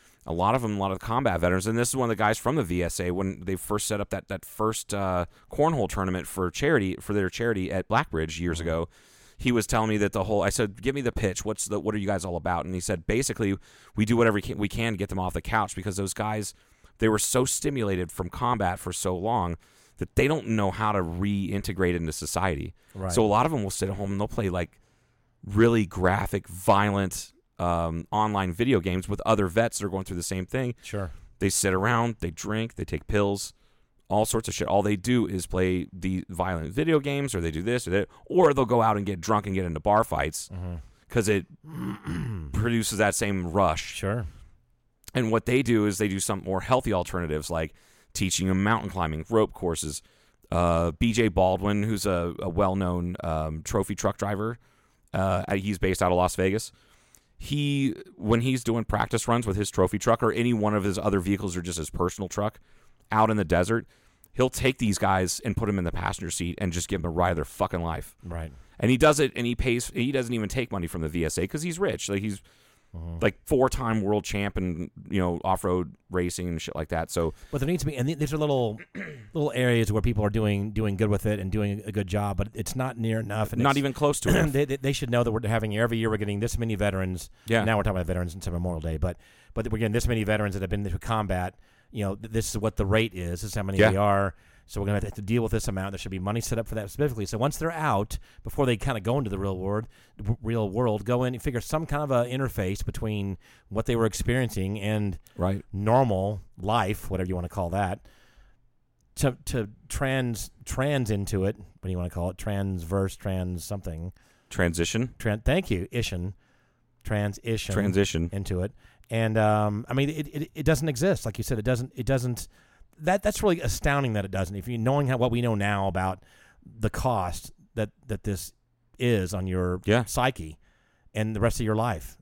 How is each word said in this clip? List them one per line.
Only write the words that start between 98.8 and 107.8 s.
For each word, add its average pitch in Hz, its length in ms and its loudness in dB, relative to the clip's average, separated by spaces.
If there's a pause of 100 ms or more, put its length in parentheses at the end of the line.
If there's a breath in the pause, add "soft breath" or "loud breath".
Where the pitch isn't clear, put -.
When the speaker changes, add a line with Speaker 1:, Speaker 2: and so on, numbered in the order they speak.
Speaker 2:
go 117 160 0
into 123 120 -2
the 98 80 -2
real 95 200 -2
world, 101 300 -2 (300 soft breath)
w-, 104 240 -2
real 110 280 0
world, 107 340 2
go 123 220 2
in 127 80 0
and 120 100 -8
figure 120 160 -2
some 160 260 -2
kind 147 160 -2
of 143 100 -2
a 120 180 6
interface 113 540 -2
between 101 540 -4 (300 soft breath)
what 104 200 -2
they 120 100 2
were 113 80 6
experiencing 107 760 0
and 104 400 0 (160)
Speaker 1:
Right. 95 380 0
Speaker 2:
normal 104 720 4 (140)
life, 104 520 0
whatever 92 180 0
you 92 80 -2
wanna 87 140 -4
call 87 220 -2
that, 92 280 0 (1160 soft breath)